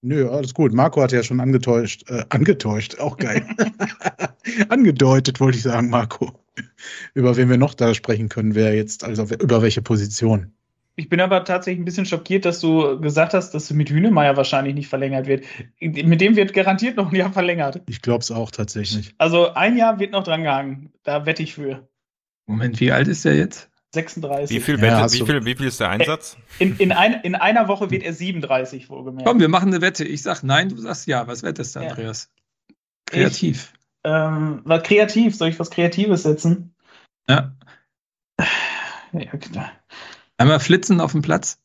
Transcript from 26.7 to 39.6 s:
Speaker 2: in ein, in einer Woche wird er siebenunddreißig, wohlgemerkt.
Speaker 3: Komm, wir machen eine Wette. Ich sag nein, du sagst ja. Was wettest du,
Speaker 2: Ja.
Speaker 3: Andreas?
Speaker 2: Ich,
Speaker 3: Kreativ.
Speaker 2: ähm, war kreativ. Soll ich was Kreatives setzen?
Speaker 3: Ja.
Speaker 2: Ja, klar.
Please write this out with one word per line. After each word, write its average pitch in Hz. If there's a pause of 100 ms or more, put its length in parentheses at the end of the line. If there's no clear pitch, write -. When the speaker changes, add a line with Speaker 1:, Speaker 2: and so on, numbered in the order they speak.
Speaker 2:
in 190
ein, 208
in 180
einer 214
Woche 196
wird 185
er 165
siebenunddreißig, 143
wohlgemerkt. 131
Speaker 3:
Komm, 240
wir 160
machen 180
eine 180
Wette. 180
Ich 156
sag -
nein, 147
du -
sagst -
ja. 123
Was 120
wettest 156
du, 135
Speaker 2:
Ja. 160
Speaker 3:
Andreas? 113 (400)
Speaker 2:
Ich, - (380)
Speaker 3:
Kreativ. - (320)
Speaker 2:
ähm, 156
war 165
kreativ. 208
Soll 165
ich 165
was 165
Kreatives 175
setzen? 165 (540)
Speaker 3:
Ja. 135 (1600)
Speaker 2:
Ja, 156
klar. - (680)